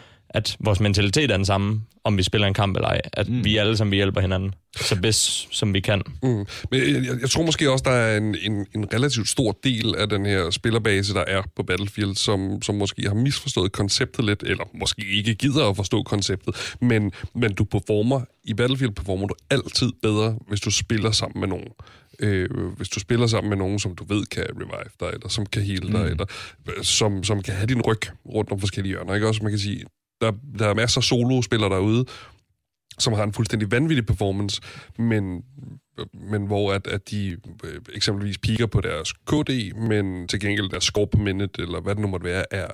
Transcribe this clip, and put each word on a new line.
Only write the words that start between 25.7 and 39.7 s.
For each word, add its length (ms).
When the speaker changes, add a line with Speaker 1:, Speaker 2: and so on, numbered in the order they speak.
Speaker 3:
dig, 80
Speaker 2:
Mm. 40
Speaker 3:
eller, 200
øh, 60
som, 400
som 200
kan 100
have 140
din 140
ryg 200
rundt 180
om 80
forskellige 320
hjørner, 240
ikke? 120
Også 160
man 80
kan 80
sige, 240
der, 100
der 80
er 60
masser 260
af 40
solospillere 640
derude, 360
som 140
har 100
en 100
fuldstændig 380
vanvittig 340
performance, 560
men, 420
men 140
hvor 280
at, 140
at 240
de, 160
øh, 180
eksempelvis 440
piker 280
på 160
deres 320
K 180
D, 280